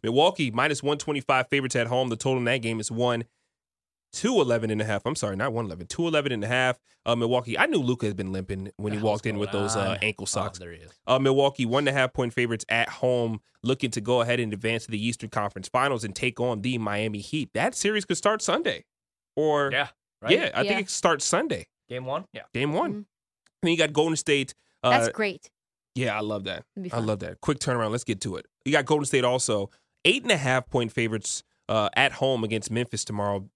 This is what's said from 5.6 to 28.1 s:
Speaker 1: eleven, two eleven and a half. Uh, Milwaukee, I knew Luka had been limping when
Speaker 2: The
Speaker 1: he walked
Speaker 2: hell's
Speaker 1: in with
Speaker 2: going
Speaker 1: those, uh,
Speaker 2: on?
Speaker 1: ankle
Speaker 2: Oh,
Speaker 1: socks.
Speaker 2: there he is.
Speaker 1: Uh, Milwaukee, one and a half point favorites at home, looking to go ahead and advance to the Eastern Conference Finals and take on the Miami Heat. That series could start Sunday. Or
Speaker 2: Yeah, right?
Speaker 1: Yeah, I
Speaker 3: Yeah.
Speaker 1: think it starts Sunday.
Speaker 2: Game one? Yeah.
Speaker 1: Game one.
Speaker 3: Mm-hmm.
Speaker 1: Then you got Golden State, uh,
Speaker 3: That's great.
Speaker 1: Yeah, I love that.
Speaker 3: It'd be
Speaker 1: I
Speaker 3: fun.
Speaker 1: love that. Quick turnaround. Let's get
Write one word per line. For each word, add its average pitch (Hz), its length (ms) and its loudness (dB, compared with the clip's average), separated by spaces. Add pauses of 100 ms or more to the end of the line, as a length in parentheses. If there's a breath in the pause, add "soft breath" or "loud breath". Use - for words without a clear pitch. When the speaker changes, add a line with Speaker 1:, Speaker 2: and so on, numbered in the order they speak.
Speaker 1:
eleven, 90 220 -10
two - 200 -4
eleven 151 240 2
and 110 140 -2
a - 20 -4
half. 127 320 2 (280)
Uh, 117 100 4
Milwaukee, 117 400 0
I - 80 2
knew 302 140 0
Luka 123 260 0
had 104 120 -2
been 95 140 -4
limping 95 460 -6
when 104 160 -4
Speaker 2:
The 107 60 -4
Speaker 1:
he 104 40 -4
walked 107 220 0
Speaker 2:
hell's 110 100 -2
Speaker 1:
in 101 40 -4
with 101 120 -4
Speaker 2:
going 101 140 0
Speaker 1:
those, 110 120 -2
uh, 95 160 0
Speaker 2:
on? 92 100 -2
Speaker 1:
ankle 104 220 -2
Speaker 2:
Oh, - 20 -6
Speaker 1:
socks. 95 320 -4
Speaker 2:
there 87 140 -14
he 80 80 -18
is. 80 120 -20 (140)
Speaker 1:
Uh, 131 120 4
Milwaukee, 135 460 4
one 135 240 2
and 135 80 0
a - 20 2
half 127 140 2
point 123 220 -2
favorites 117 340 -2
at 117 220 0
home, 120 500 0 (220)
looking 127 300 0
to 117 100 -4
go 120 180 2
ahead 120 200 2
and 110 120 -2
advance 110 320 -2
to - 60 -16
the 107 120 -4
Eastern 113 280 -4
Conference 101 380 -4
Finals 127 360 0
and 98 100 -8
take 127 240 -4
on 117 220 -2
the 127 160 -2
Miami 107 440 -2
Heat. 139 340 -6
That 127 200 0
series 208 300 -2
could 175 140 -4
start 208 240 0
Sunday. 196 420 -2 (520)
Or 147 360 2
Speaker 2:
Yeah, 139 160 0 (320)
right? 113 120 2
Speaker 1:
Yeah, 277 220 2
I - 60 0
Speaker 3:
Yeah. 202 80 2
Speaker 1:
think 196 140 2
it 190 80 -8
starts 160 340 0
Sunday. 175 440 -2 (200)
Speaker 2:
Game 127 160 -8
one? 147 300 -6
Yeah. 110 80 -12 (100)
Speaker 1:
Game 143 220 0
one. 262 160 0
Speaker 3:
Mm-hmm. 208 100 -6 (600)
Speaker 1:
Then 170 120 4
you 170 40 4
got 156 160 2
Golden 160 220 4
State, 143 400 0 (300)
uh, 123 60 6
Speaker 3:
That's 117 180 6
great. - 420 -4 (460)
Speaker 1:
Yeah, 123 200 0
I 107 40 -2
love 107 240 -4
that. 95 180 -8 (140)
Speaker 3:
It'd 190 80 -10
be 180 80 -8
Speaker 1:
I 117 60 -2
Speaker 3:
fun. 113 80 -2
Speaker 1:
love 107 140 0
that. 90 200 -10
Quick 143 180 -2
turnaround. 120 320 0
Let's 120 140 -4
get 98 160 -4